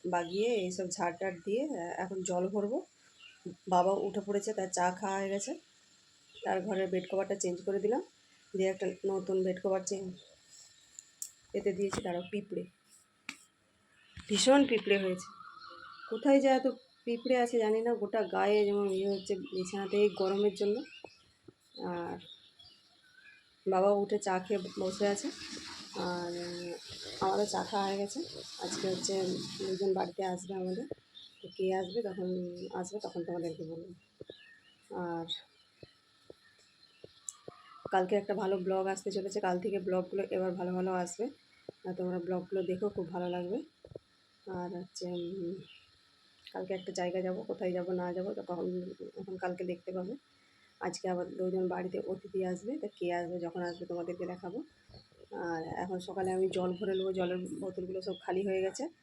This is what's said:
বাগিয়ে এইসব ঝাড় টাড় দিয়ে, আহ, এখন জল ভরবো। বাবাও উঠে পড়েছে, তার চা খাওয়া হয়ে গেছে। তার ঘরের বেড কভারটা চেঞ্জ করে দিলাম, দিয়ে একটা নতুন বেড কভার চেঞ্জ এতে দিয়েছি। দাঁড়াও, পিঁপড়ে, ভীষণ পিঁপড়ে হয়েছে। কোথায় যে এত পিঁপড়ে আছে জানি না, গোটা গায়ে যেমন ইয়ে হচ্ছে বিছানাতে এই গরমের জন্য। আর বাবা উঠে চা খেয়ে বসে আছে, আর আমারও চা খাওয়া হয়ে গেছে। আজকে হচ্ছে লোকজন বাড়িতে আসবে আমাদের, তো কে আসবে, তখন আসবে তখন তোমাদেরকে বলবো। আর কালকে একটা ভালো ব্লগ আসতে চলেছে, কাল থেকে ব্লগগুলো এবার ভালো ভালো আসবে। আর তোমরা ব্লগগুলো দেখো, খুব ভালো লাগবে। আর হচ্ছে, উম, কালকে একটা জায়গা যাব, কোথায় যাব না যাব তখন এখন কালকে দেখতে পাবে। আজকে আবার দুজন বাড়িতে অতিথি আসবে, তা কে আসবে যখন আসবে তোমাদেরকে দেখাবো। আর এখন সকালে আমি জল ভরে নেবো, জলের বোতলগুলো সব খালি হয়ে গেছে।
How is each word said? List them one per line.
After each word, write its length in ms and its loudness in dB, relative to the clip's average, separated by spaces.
বাগিয়ে 440 2
এইসব 260 -2
ঝাড় 280 0
টাড় 220 -2
দিয়ে, 240 0
আহ, 280 -4
এখন 200 -4
জল 260 2
ভরবো। 300 0
বাবাও 280 8
উঠে 200 -2
পড়েছে, 260 0
তার 240 -2
চা 100 6
খাওয়া 200 -2
হয়ে 160 0
গেছে। 180 -2
তার 320 0
ঘরের 240 2
বেড 200 2
কভারটা 320 0
চেঞ্জ 140 0
করে 180 2
দিলাম, 180 4
দিয়ে 160 4
একটা 160 -2
নতুন 320 0
বেড 180 2
কভার 300 2
চেঞ্জ 160 -4
এতে 180 2
দিয়েছি। 300 0
দাঁড়াও, 260 -2
পিঁপড়ে, 340 -4
ভীষণ 380 8
পিঁপড়ে 380 4
হয়েছে। 220 0
কোথায় 300 8
যে 180 8
এত 80 2
পিঁপড়ে 400 2
আছে 200 2
জানি 220 6
না, 80 4
গোটা 260 2
গায়ে 240 6
যেমন 220 4
ইয়ে 200 2
হচ্ছে 220 0
বিছানাতে 500 0
এই 60 8
গরমের 400 4
জন্য। 160 4
আর 260 -4
বাবা 240 6
উঠে 240 2
চা 120 4
খেয়ে 220 0
বসে 300 0
আছে, 160 -2
আর 260 -2
আমারও 260 2
চা 220 0
খাওয়া 180 2
হয়ে 140 0
গেছে। 180 -4
আজকে 240 -2
হচ্ছে 260 0
লোকজন 400 0
বাড়িতে 260 -2
আসবে 300 -4
আমাদের, 320 -2
তো 60 -14
কে 100 0
আসবে, 220 -2
তখন 260 -2
আসবে 240 -4
তখন 220 -4
তোমাদেরকে 460 -4
বলবো। 200 -10
আর 360 -4
কালকে 260 4
একটা 180 0
ভালো 220 2
ব্লগ 200 2
আসতে 300 -2
চলেছে, 240 -2
কাল 240 4
থেকে 140 0
ব্লগগুলো 520 0
এবার 280 0
ভালো 200 -2
ভালো 120 0
আসবে। 220 -4
আর 140 -4
তোমরা 280 -2
ব্লগগুলো 340 -2
দেখো, 160 0
খুব 180 -2
ভালো 200 -2
লাগবে। 240 -2
আর 220 -6
হচ্ছে, 360 -10
উম, 400 -4
কালকে 200 -4
একটা 180 -8
জায়গা 280 0
যাব, 160 0
কোথায় 220 -2
যাব 200 -2
না 200 0
যাব 140 -2
তখন 200 -4
এখন 160 -8
কালকে 280 -4
দেখতে 280 -6
পাবে। 200 -4
আজকে 280 -4
আবার 180 0
দুজন 320 0
বাড়িতে 300 -2
অতিথি 340 -4
আসবে, 340 -2
তা 100 -4
কে 180 -4
আসবে 260 -2
যখন 180 -4
আসবে 240 -4
তোমাদেরকে 400 -4
দেখাবো। 320 -6
আর 140 -2
এখন 160 -2
সকালে 280 0
আমি 100 4
জল 220 2
ভরে 160 0
নেবো, 180 0
জলের 260 0
বোতলগুলো 420 -6
সব 220 -4
খালি 240 0
হয়ে 140 2
গেছে। 220 -2